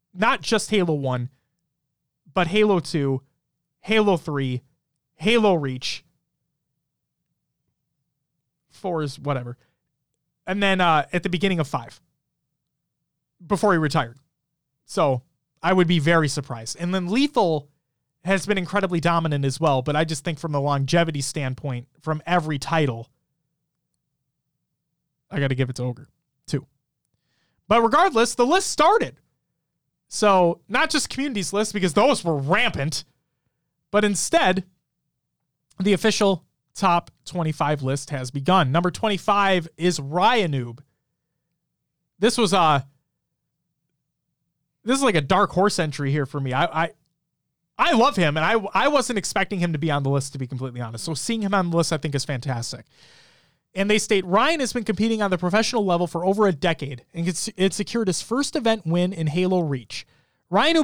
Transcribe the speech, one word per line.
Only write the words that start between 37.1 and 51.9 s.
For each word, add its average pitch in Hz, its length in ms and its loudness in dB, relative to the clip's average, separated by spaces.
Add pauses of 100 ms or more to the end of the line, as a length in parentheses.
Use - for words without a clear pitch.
twenty-five 151 560 -2
list 135 280 -4
has 131 200 -8
begun. 139 420 2
Number 175 200 2
twenty-five 196 840 0
is 170 220 0
Ryanoob. 151 800 0 (1400)
This 220 180 2
was 214 140 2
a, 156 340 4 (2000)
this 254 140 0
is 277 60 0
like 220 120 2
a 156 60 2
dark 185 300 2
horse 196 280 0
entry 143 320 -2
here 143 140 0
for 139 160 -8
me. 131 100 -4
I, 156 320 0
I, 170 80 -4 (840)
I 311 160 2
love 247 240 4
him, 156 180 2
and 156 100 0
I, 202 80 2 (200)
I 247 160 2
wasn't 254 280 0
expecting 196 420 -4
him 175 120 -2
to 151 80 -4
be 156 120 -2
on 143 120 -2
the 135 60 0
list, 139 240 -2
to 135 60 -10
be 131 80 -8
completely 123 340 -8
honest. 113 240 -10
So 165 80 -6
seeing 226 280 -4
him 196 120 -2
on 185 160 2
the 165 80 0
list, 170 160 0